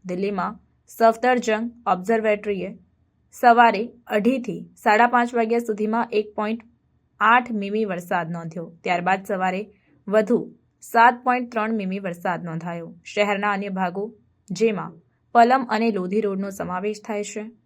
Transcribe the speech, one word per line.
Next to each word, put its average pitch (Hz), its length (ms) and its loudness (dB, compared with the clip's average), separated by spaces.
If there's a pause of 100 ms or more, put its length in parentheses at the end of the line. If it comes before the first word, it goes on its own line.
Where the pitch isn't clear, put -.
દિલ્હીમાં 190 540 -6 (280)
સફદરજંગ 233 840 2 (160)
ઓબ્ઝર્વેટરીએ 208 920 0 (540)
સવારે 233 560 4 (180)
અઢીથી 214 600 -2 (160)
સાડા 220 240 4
પાંચ 240 280 0
વાગ્યા 233 240 0
સુધીમાં 220 540 -2
એક 214 220 -4
પોઇન્ટ 220 260 -4 (600)
આઠ 240 320 4
મીમી 208 320 -4
વરસાદ 175 460 -4
નોંધ્યો. 165 420 -10 (120)
ત્યારબાદ 185 400 0
સવારે 185 380 -2 (460)
વધુ 214 480 2 (240)
સાત 240 440 4
પોઇન્ટ 247 280 -2
ત્રણ 220 220 -2
મીમી 196 240 -4
વરસાદ 175 460 -6
નોંધાયો. 170 500 -8 (100)
શહેરના 208 480 0
અન્ય 196 160 -4
ભાગો, 190 440 -4 (380)
જેમાં 180 420 -2 (420)
પલમ 247 300 6
અને 226 260 0
લોધી 196 300 -2
રોડનો 196 300 -4
સમાવેશ 196 540 -6
થાય 208 200 -6
છે 214 260 -12 (160)